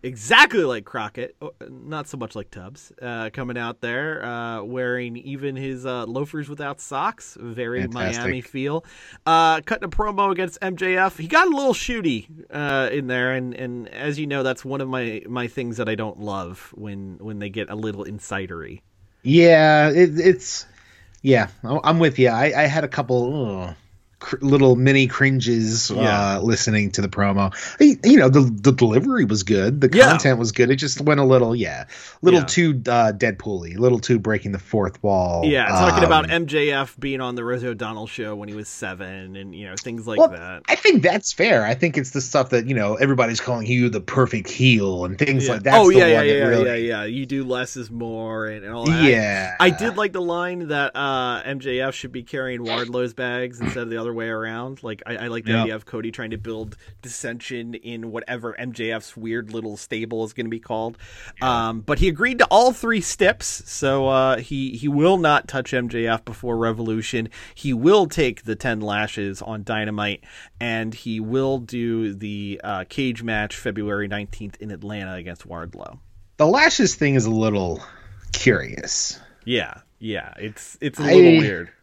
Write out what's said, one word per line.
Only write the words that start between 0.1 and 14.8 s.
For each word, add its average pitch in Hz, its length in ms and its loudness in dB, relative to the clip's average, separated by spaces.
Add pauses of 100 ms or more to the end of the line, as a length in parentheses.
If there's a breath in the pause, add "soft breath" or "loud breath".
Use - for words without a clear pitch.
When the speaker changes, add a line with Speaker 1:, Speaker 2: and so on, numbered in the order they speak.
Speaker 1:
like 120 220 -2
Crockett, 117 560 -10
or 147 100 -14 (180)
not 143 380 -14
so - 100 -16
much 117 200 -12
like 101 160 -12
Tubbs, 101 400 -20 (100)
uh, 117 300 -8
coming 123 260 -8
out 117 220 -8
there, 139 440 -6
uh, 117 380 -8
wearing 123 540 -6
even 135 400 -10
his, 131 280 -10
uh, 123 220 -6
loafers 143 420 -8
without 147 320 -10
socks. 160 600 -8
Very 120 400 -6
Speaker 2:
Fantastic. 120 420 -6
Speaker 1:
Miami 127 180 -4
feel. 139 440 -6 (420 loud breath)
Uh, 160 360 4
cutting 220 200 -6
a 185 60 -8
promo 202 420 0
against 180 320 -4
M 190 140 -4
J 185 200 0
F. 185 220 0
He 165 80 -8
got 320 220 4
a - 20 2
little 277 220 2
shooty, 170 560 -2 (200)
uh, 139 440 -2
in 139 160 -4
there, 127 240 0
and, 127 220 -4
and 123 340 -10
as 143 320 -6
you 147 80 -4
know, 139 160 -2
that's 127 200 -2
one 135 160 -6